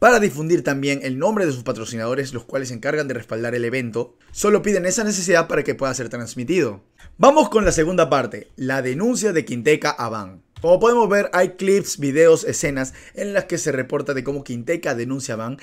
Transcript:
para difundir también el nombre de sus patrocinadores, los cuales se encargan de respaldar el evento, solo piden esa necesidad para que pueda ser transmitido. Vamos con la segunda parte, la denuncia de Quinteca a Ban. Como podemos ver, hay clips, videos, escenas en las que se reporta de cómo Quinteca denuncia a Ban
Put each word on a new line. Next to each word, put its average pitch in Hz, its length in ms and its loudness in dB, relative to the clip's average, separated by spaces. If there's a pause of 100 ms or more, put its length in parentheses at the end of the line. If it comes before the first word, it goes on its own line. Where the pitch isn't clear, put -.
para 233 200 6
difundir 156 440 0
también 139 380 -2
el 131 160 -6
nombre 196 280 0
de 147 60 0
sus 123 100 -8
patrocinadores, 120 720 -6
los 117 100 -10
cuales 135 240 -6
se 123 60 -10
encargan 139 340 -4
de 127 60 -6
respaldar 117 400 -6
el 120 100 -2
evento, 117 540 -4 (140)
solo 202 280 2
piden 190 240 0
esa 185 200 -2
necesidad 180 440 2
para 156 160 0
que 135 120 -2
pueda 131 180 -4
ser 123 160 -8
transmitido. 120 720 -4 (320)
Vamos 262 320 6
con 220 160 2
la 175 80 4
segunda 165 380 2
parte, 120 460 -2
la 131 260 -2
denuncia 190 500 -2
de 156 140 -2
Quinteca 147 440 0
a 120 200 -6
Ban. 98 320 -12 (180)
Como 175 200 4
podemos 233 280 4
ver, 202 240 2
hay 185 180 4
clips, 190 480 0
videos, 156 460 6
escenas 139 480 -4 (220)
en 202 180 -6
las 190 120 0
que 175 120 -4
se 151 160 -4
reporta 135 400 -4
de 131 120 -6
cómo 139 200 -6
Quinteca 139 520 -4
denuncia 127 380 -6
a 107 40 -6
Ban 120 240 -8